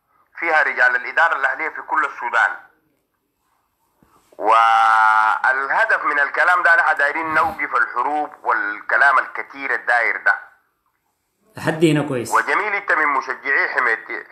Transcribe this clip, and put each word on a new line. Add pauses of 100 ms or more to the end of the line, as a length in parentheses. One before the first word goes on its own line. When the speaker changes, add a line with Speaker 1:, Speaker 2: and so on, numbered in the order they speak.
(400)
Speaker 1:
فيها
رجال
الإدارة
الأهلية
في
كل
السودان. (1900)
والهدف
من
الكلام
ده
نحن
دايرين
نوقف
الحروب (140)
والكلام
الكتير
الداير
ده. (1200)
Speaker 2:
لحد
هنا
كويس.
Speaker 1:
وجميل
انت
من
مشجعي
حميدتي.